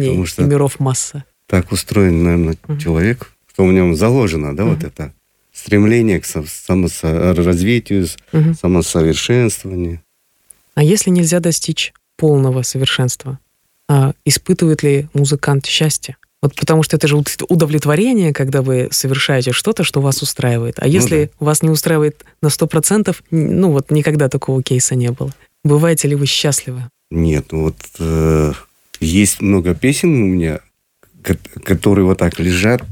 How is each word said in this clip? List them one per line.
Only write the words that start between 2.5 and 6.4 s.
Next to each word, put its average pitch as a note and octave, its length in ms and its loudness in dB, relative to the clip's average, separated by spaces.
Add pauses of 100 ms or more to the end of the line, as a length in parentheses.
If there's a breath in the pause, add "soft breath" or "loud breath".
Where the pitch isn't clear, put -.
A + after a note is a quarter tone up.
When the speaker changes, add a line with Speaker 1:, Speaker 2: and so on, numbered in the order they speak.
Speaker 2:
Мгм. D3 120 -4
Speaker 1:
человек, E2+ 520 -2 (200)
что G2 120 2
в F#2 80 4
нем F2+ 240 2
заложено, E2 600 0
да, F#2+ 80 -2
вот D#2 140 0
Speaker 2:
Мгм. D#2+ 100 -8
Speaker 1:
это D2 240 -12 (400)
стремление G#2+ 680 2
к - 60 -14
со-, D2+ 200 -6